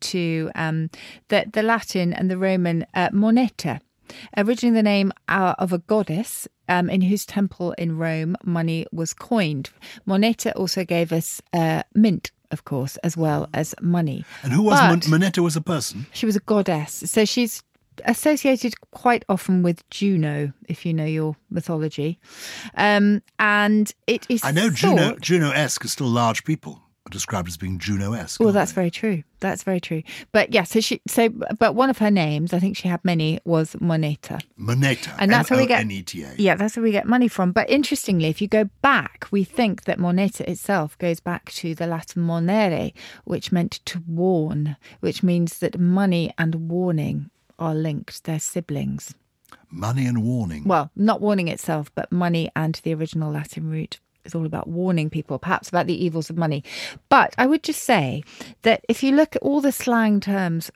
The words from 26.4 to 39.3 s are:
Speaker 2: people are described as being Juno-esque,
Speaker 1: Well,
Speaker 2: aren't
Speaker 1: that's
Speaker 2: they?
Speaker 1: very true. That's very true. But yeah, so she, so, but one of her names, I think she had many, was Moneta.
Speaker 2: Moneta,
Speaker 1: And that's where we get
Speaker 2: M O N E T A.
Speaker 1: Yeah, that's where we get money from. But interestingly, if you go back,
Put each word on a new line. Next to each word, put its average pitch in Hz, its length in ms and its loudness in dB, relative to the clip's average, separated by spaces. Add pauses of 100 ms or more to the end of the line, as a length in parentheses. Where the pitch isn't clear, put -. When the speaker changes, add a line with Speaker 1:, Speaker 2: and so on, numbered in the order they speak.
Speaker 2:
people - 380 -6 (260)
are - 20 -18
described 87 380 -6
as 85 100 -10
being 92 220 -6
Juno-esque, 101 600 -4
Speaker 1:
Well, 226 100 4
Speaker 2:
aren't 196 40 4
Speaker 1:
that's 190 200 2
Speaker 2:
they? - 20 -18
Speaker 1:
very 175 160 0
true. 190 320 -4 (160)
That's 175 240 -4
very 190 160 -2
true. 160 240 -6 (280)
But 220 220 2
yeah, 196 100 4
so 220 160 0
she, - 280 -2
so, 233 220 2 (280)
but 208 160 4
one 254 160 2
of 247 80 0
her 208 140 2
names, 160 420 0
I 180 60 0
think 196 180 0
she - 100 -4
had 175 160 -2
many, 160 400 0
was 160 380 0
Moneta. 160 580 -2 (160)
Speaker 2:
Moneta, 123 600 0
Speaker 1:
And 202 140 2
that's 233 180 4
where 254 100 4
we 262 60 4
get 247 160 2
Speaker 2:
M 214 60 -2
O - 20 -6
N - 20 -6
E 196 120 -8
T 175 200 -10
A. 135 140 -14
Speaker 1:
Yeah, 190 160 4
that's 208 240 -2
where 233 60 0
we 226 80 4
get 202 160 0
money 240 200 4
from. 180 260 0
But - 180 0
interestingly, 208 560 2
if 160 120 -2
you 208 80 -2
go 214 180 2 (180)
back, - 480 0